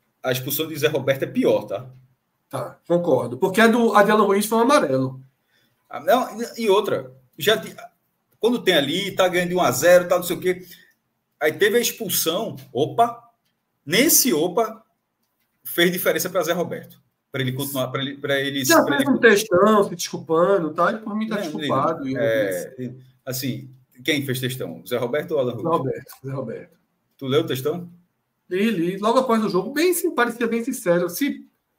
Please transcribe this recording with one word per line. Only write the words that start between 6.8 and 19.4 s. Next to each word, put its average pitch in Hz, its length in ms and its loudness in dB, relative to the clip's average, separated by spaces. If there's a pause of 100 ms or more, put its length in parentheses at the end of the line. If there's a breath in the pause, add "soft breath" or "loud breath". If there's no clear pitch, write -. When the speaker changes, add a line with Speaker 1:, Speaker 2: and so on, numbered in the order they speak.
Speaker 1:
já 196 180 2
di-, - 200 -10 (640)
quando 233 240 0
tem 180 120 4
ali, 165 380 -2
tá 185 140 2
ganhando 175 220 0
de 180 60 -2
um 180 60 2
a 135 100 4
zero, 175 360 6
tá 180 100 2
não 175 60 -2
sei 175 120 -4
o - 40 -10
quê. 180 260 -4 (720 loud breath)
Aí 151 140 0
teve 208 240 2
a 240 40 4
expulsão, 185 760 -4 (180)
opa, 233 580 0 (540)
nesse 226 480 2
opa, 180 520 -2 (800)
fez 175 280 2
diferença 175 380 -2
pra 180 140 -2
Zé 160 80 -2
Roberto. 160 500 -6 (300)
Pra 131 100 -6
ele 127 120 0
continuar, 135 340 -4
pra - 140 -4
ele, 139 160 -8
pra 139 220 0
ele, 139 260 -2
Speaker 2:
Já 320 180 6
Speaker 1:
pra 285 140 0
Speaker 2:
fez 277 100 0
Speaker 1:
ele 262 100 2
Speaker 2:
um - 20 0
textão, 202 640 6